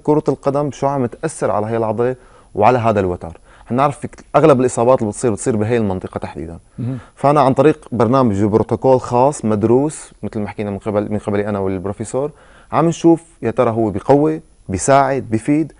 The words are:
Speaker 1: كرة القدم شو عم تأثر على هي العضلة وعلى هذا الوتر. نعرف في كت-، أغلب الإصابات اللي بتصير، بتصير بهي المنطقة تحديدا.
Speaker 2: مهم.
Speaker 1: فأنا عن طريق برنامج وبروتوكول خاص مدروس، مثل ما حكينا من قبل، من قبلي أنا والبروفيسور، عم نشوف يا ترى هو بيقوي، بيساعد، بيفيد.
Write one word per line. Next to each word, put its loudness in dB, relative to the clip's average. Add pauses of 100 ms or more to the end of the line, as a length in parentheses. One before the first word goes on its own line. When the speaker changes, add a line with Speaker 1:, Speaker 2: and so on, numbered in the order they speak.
Speaker 1:
كرة 0
القدم -2
شو -6
عم -2
تأثر -6
على -2
هي -4
العضلة -2 (380)
وعلى 4
هذا 2
الوتر. -4 (320)
نعرف 0
في -12
كت-، -18 (120)
أغلب 6
الإصابات 2
اللي -2
بتصير، 0
بتصير -2
بهي 0
المنطقة -4
تحديدا. -10 (200)
Speaker 2:
مهم. -6 (160)
Speaker 1:
فأنا 2
عن 4
طريق 2
برنامج 2
وبروتوكول 2
خاص 0
مدروس، 0 (100)
مثل -8
ما -6
حكينا -8
من -6
قبل، -2
من -2
قبلي -2
أنا -4
والبروفيسور، -4 (420)
عم 2
نشوف 2 (180)
يا -2
ترى 0
هو 0
بيقوي، 0 (280)
بيساعد، 0
بيفيد. -2